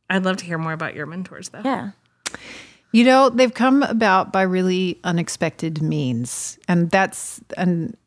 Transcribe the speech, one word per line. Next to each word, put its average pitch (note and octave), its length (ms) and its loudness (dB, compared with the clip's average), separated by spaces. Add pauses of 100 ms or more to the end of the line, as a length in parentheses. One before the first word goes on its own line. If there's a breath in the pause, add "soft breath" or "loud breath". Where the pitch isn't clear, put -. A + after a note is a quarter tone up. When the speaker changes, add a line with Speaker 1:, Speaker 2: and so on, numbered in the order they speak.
Speaker 1:
I'd F#3 140 2
love F#3 140 0
to F#3 80 -12
hear E3+ 120 -6
more D#3+ 160 -4
about D#3+ 220 -6
your D3 100 -8
mentors, F3+ 440 -14
though. - 140 -18
Speaker 2:
Yeah. A3 280 -4 (1000 loud breath)
Speaker 3:
You A#3 140 4
know, C4 240 6
they've B3 240 2
come C4 300 4
about G3+ 500 2
by F#3+ 80 2
really F#3 640 0
unexpected E3 760 -2
means. C3 840 -2
And E3+ 240 2
that's - 480 -2 (160)
an, F3 400 -2 (120)